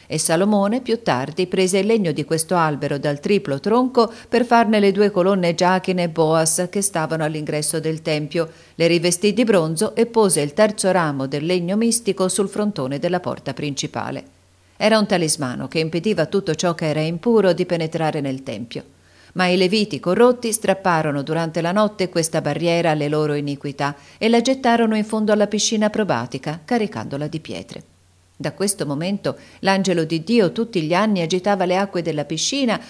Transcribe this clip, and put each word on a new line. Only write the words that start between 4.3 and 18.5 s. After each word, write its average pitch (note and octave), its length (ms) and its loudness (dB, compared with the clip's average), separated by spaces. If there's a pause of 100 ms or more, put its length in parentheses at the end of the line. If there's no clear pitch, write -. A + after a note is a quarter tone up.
farne A3+ 340 4
le G3+ 120 6
due G3+ 180 2
colonne F3+ 460 2
Giachine F3+ 480 2
e F3 60 -2
Boaz D#3+ 600 2
che G3 140 -2
stavano D#3+ 400 -2
all'ingresso D3+ 560 -4
del D#3+ 240 -4
tempio, D#3 480 -2 (240)
le E3 100 2
rivestì E3+ 480 2
di A#3 120 2
bronzo E3+ 500 0
e A3+ 100 2
pose G#3 360 2
il C#3+ 120 -4
terzo G#3+ 380 2
ramo D3 340 0
del C#3+ 180 -4
legno F3 320 0
mistico A3 540 0
sul G3 200 0
frontone D3 500 -4
della F3 200 -2
porta C3+ 340 -8
principale. C3+ 720 -6 (540)
Era A3 220 4
un G#3 80 2
talismano D3+ 600 -2
che E3 120 -2
impediva E3 440 0
a - 40 0
tutto G3 260 -2
ciò F3 220 0
che E3 120 -4
era D3+ 120 0
impuro F3+ 520 2
di F3 140 0
penetrare D#3+ 560 -2
nel C3 220 -4
tempio. A#2+ 400 -10 (520)